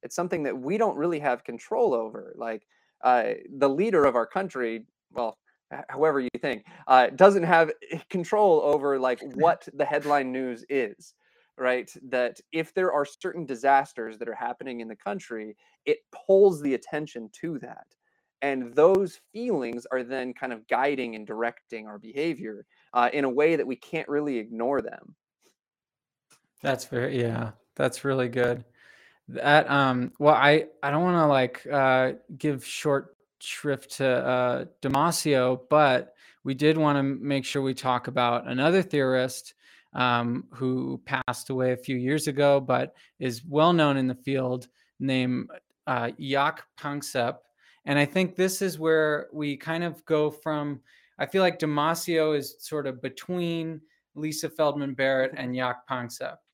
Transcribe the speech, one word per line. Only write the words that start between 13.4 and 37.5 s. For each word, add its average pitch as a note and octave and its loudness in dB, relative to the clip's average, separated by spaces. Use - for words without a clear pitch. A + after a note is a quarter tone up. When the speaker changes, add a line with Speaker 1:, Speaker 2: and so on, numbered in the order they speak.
Speaker 1:
disasters B2+ 0
that A#2 -10
are A2 -10
happening A#2+ -10
in A2+ -10
the A2 -14
country, A2+ -10
it D3+ 0
pulls G3 4
the C#3 2
attention B2 -8
to D#3+ -8
that. - -18
And C3 -4
those F3+ 4
feelings C3+ -4
are C3 -4
then B2+ -6
kind B2+ -8
of A2 -14
guiding B2+ -2
and G#2+ -12
directing A2+ -8
our G#2 -16
behavior, A2+ -8
uh, B2 2
in C#3+ 0
a C3+ 0
way D3 4
that C#3+ -2
we B2+ -6
can't - -8
really C#3+ -2
ignore A#2 -4
them. - -14
Speaker 2:
That's C3+ -4
very, B2+ -4
yeah, A#2 -4
that's C3 -2
really C3 0
good. B2 -2
That, D3 2
um, C3 0
well, D3 6
I, D3 6
I C#3+ -2
don't D3+ 2
wanna, F3 4
like, C3 2
uh, C3 2
give C#3+ -2
short - -4
shrift - -6
to, C3+ 0
uh, B2+ 0
Damasio, C3+ 0
but C#3+ 4
we C3+ -4
did D3+ 2
wanna D3 2
make C#3 -2
sure C#3+ -4